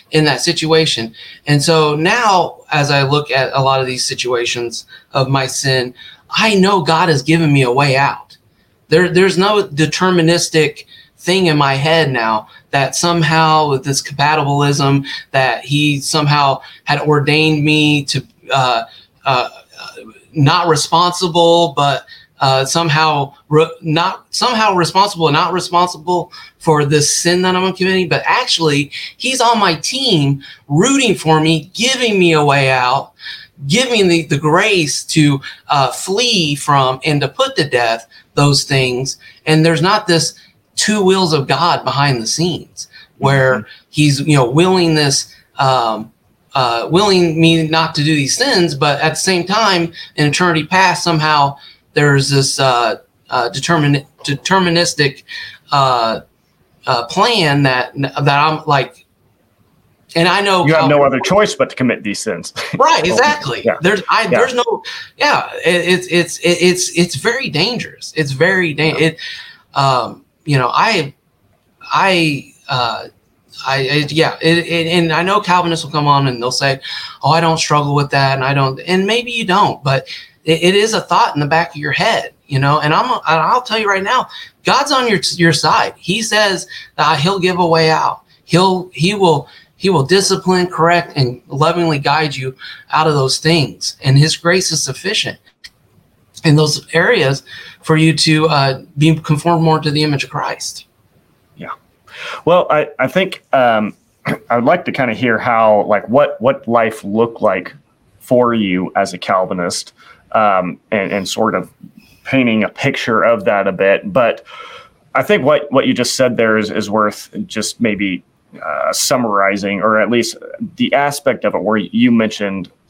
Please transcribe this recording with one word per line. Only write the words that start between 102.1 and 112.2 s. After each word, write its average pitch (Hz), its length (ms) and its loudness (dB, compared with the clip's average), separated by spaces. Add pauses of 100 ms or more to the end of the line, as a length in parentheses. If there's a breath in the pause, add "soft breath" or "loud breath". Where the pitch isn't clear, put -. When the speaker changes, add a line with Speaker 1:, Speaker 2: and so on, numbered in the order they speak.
Speaker 2:
Well, 170 260 4
I, 151 180 0 (100)
I 131 100 0
think, 185 440 -4
um, 113 420 2 (280)
<clears throat> - 280 -6
I 117 60 0
would 120 80 0
like 175 220 2
to - 60 -8
kinda 123 220 -2
hear 113 240 -2
how, 110 460 2
like, 101 240 -2
what, 139 320 2
what 131 280 0
life 113 360 0
looked 113 380 -2
like 98 320 -2 (460)
for 123 340 2
you 92 420 -2
as 95 180 0
a 87 40 -12
Calvinist, 92 720 -4 (400 soft breath)
um, 95 460 0 (120)
and, 98 220 -2
and 95 160 -4
sort 110 260 -2
of 92 160 -4 (540)